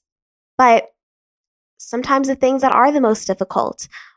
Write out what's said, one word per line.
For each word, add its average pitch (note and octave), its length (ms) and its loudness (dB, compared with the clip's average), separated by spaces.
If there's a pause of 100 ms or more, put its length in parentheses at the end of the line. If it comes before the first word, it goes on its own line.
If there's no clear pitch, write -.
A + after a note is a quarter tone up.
(580)
but A#3 360 2 (840)
sometimes C4+ 520 -2
the C4+ 60 -2
things C4 260 0
that C4+ 120 0
are C#4 200 4
the D4 80 0
most A3 240 0
difficult - 640 -6 (280)